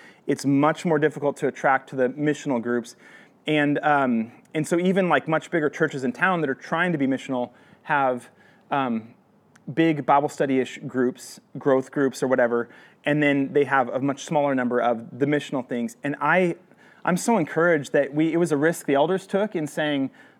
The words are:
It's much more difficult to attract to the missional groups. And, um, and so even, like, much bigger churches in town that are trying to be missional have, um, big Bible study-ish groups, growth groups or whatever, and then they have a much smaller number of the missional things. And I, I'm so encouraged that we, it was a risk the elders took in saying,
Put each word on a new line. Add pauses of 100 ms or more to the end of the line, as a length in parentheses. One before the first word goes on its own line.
(260)
It's
much
more
difficult
to
attract
to
the
missional
groups. (500)
And,
um, (220)
and
so
even,
like,
much
bigger
churches
in
town
that
are
trying
to
be
missional (320)
have, (440)
um, (580)
big
Bible
study-ish
groups, (180)
growth
groups
or
whatever, (360)
and
then
they
have
a
much
smaller
number
of
the
missional
things.
And
I, (480)
I'm
so
encouraged
that
we,
it
was
a
risk
the
elders
took
in
saying, (300)